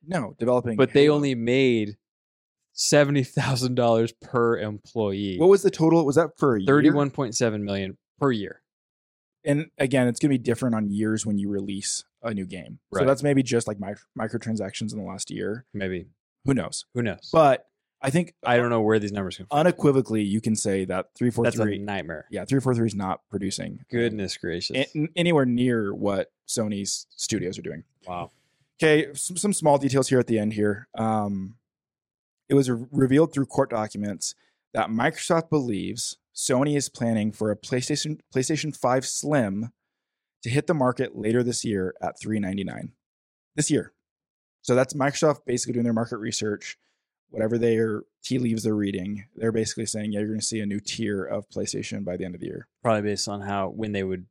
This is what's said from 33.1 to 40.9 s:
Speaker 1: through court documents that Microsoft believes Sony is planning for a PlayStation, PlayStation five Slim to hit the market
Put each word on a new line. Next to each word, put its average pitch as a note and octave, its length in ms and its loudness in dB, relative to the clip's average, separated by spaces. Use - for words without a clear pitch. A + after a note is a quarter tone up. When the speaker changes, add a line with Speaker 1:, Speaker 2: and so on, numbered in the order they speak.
Speaker 1:
through C#3 120 0
court C3+ 240 0
documents G#2 640 -4
that G#2 160 -2
Microsoft D#3+ 600 0
believes A2+ 680 -2
Sony C#3+ 400 0
is C#3 140 -2
planning A2 420 -2
for G#2+ 200 -4
a G#2 40 -2
PlayStation, C#3+ 640 -4
PlayStation C#3+ 400 -2
five C3 300 0
Slim A#2 680 -2
to A#2+ 60 -6
hit C#3+ 180 0
the F3+ 60 2
market B2+ 420 0